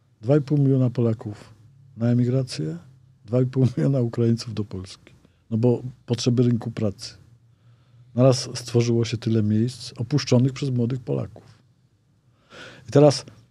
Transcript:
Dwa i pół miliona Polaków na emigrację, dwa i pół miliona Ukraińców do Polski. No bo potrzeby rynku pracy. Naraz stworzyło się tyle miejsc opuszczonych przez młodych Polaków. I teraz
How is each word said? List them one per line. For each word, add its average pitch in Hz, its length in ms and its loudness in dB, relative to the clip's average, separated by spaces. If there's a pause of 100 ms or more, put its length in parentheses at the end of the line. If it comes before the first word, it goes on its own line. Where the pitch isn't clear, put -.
(220)
Dwa 131 160 2
i 151 40 2
pół 151 160 -2
miliona 135 320 2
Polaków 113 640 -4 (440)
na 113 120 0
emigrację, 131 680 -2 (480)
dwa 123 160 0
i 131 40 2
pół 131 220 0 (100)
miliona 139 220 0
Ukraińców 117 540 -2
do 104 100 -6
Polski. - 500 -14 (360)
No 113 80 -2
bo 120 240 2 (240)
potrzeby 123 380 0
rynku 120 280 0
pracy. - 420 -6 (1000)
Naraz 127 400 4
stworzyło 117 500 0
się 113 120 -6
tyle 113 260 0
miejsc 107 540 -2
opuszczonych 131 560 2
przez 139 160 -6
młodych 123 300 -2
Polaków. 131 440 -8 (1500)
I - 20 -14
teraz 143 340 6 (260)